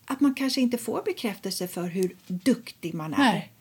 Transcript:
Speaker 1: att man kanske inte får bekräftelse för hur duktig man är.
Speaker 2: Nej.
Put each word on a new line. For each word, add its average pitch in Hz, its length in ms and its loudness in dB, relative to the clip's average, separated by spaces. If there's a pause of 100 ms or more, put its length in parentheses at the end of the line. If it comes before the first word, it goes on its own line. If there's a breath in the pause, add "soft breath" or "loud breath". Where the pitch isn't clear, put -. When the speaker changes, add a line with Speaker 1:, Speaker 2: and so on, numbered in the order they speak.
Speaker 1:
att 269 160 -6
man 277 140 4
kanske 269 260 0
inte 247 180 2
får 233 260 -4
bekräftelse 190 640 -4
för 175 200 -6
hur 180 280 0 (100)
duktig 180 680 0
man 156 200 -6
är. - 40 2
Speaker 2:
Nej. 214 420 4